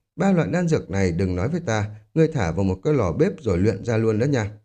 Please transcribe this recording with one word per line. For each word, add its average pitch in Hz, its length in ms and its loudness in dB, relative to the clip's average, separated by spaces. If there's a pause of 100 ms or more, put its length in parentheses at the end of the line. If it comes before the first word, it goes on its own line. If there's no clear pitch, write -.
(160)
ba 190 160 2
loại 170 200 2
đan 175 160 0
dược 156 220 0
này 95 220 2
đừng 90 240 0
nói 90 140 -2
với 170 100 -2
ta, 110 300 -2 (240)
ngươi 160 140 4
thả 117 240 -2
vào 92 120 -2
một 92 200 0
cái 151 100 0
lò 107 180 2
bếp 170 300 -2
rồi 101 160 0
luyện 101 280 0
ra 117 120 0
luôn 110 220 0
đó 117 60 0
nha. 117 260 0 (140)